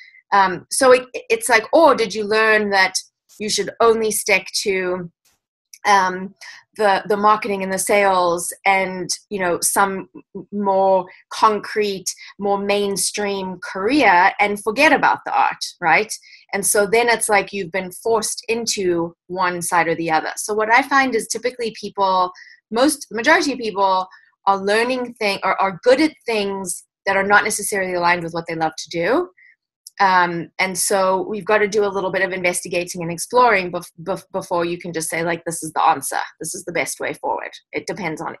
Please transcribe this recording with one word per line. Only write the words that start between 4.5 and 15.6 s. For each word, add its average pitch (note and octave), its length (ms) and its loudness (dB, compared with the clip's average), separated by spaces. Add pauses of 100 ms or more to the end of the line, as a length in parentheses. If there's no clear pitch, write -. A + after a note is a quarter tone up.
to, F#3 500 -4 (760)
um, F#3+ 480 2 (420)
the, G3 320 2
the G#3 80 2
marketing G#3 460 2
and F#3+ 100 -4
the F#3+ 60 -2
sales F#3 720 2 (140)
and, F#3+ 420 0 (220)
you G3+ 80 -6
know, F3 240 0
some G3 520 0
m-, - 380 -16
more F#3+ 540 2 (240)
concrete, G#3 760 -2 (340)
more G3+ 200 -2
mainstream G3 1040 -4
career G3 680 4 (100)
and G#3 220 0
forget C#4 300 2
about F3 320 2
the - 80 -8
art, - 320 0 (160)